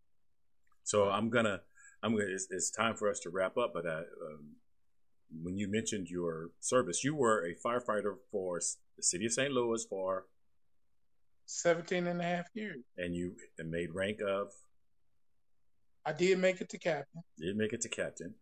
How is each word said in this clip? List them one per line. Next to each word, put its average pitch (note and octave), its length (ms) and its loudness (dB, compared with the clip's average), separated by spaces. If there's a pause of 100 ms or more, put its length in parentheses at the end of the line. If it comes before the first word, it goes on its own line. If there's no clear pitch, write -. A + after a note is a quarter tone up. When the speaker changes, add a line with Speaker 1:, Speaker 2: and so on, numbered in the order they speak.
(840)
Speaker 1:
So G2+ 260 6
I'm G#2+ 200 2
gonna, A2 340 2 (400)
I'm A2 140 4
gonna, G#2 120 2
it's, F#2+ 220 -4
it's F2+ 180 -2
time A2 280 0
for G#2 120 0
us G2+ 120 -2
to F2+ 80 -8
wrap F#2 280 0
up, A#2+ 160 2
but, E2 120 -2
uh, D#2+ 180 -2 (220)
um, D2+ 320 -14 (840)
when F2+ 160 -4
you G#2 120 -2
mentioned G#2 400 -2
your E2+ 500 -4
service, B2 440 2
you D3 120 0
were A2 280 4
a E2+ 120 -4
firefighter G#2+ 640 0 (120)
for F#2 280 -2
s-, - 200 -2 (200)
the D#2+ 40 -18
city F#2 240 2
of A2+ 60 0
Saint C3+ 220 2
Louis A#2 320 2
for F#2+ 420 -2 (1160)
Speaker 2:
Seventeen F3 600 2
and F3 140 0
a - 20 -2
half F3 300 -2
years. G3 300 -8 (140)
Speaker 1:
And F2 180 -2
you F2+ 200 -4 (220)
made E2 360 -4
rank G2 280 -2
of? G2+ 320 -2 (1500)
Speaker 2:
I D#3 80 0
did F3+ 260 6
make F#3 220 4
it F#3 80 -8
to - 80 -10
captain. D3 460 -2 (140)
Speaker 1:
Did F#2 200 -4
make G#2+ 160 0
it A#2+ 80 -4
to - 80 -4
captain. F2 520 -6